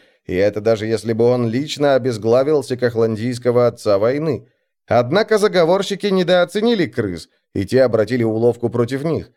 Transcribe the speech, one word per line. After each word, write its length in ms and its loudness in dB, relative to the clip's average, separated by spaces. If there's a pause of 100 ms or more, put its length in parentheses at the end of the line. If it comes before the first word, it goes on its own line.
(280)
и 80 -4
это 260 0
даже 240 0
если 280 -2
бы 120 2
он 240 2
лично 460 -2
обезглавил 680 0
секохландийского 1000 0
отца 320 0
войны. 500 -2 (380)
Однако 540 2
заговорщики 680 0
недооценили 800 0
крыс, 440 -6 (260)
и 100 -2
те 160 2
обратили 420 0
уловку 460 0
против 340 -4
них. 340 -4